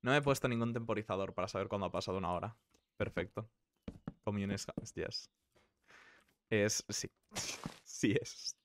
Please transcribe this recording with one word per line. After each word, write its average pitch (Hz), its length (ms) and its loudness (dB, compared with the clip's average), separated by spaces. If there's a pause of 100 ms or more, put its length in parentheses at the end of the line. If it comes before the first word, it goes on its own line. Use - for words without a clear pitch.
No 120 100 2
me 143 60 8
he 147 40 6
puesto 139 260 4
ningún 117 260 2
temporizador 104 600 0
para 95 140 0
saber 98 220 0
cuándo 98 180 2
ha - 40 0
pasado 92 260 0
una 90 160 0
hora. 90 220 -2 (420)
Perfecto. 104 520 -4 (760)
Communist 101 520 -2
house, - 180 -10
yes. - 380 -4 (1160)
Es, 107 400 4
sí. - 200 -4 (220)
<laughs> - 520 -8
Sí - 360 2
es. - 460 -8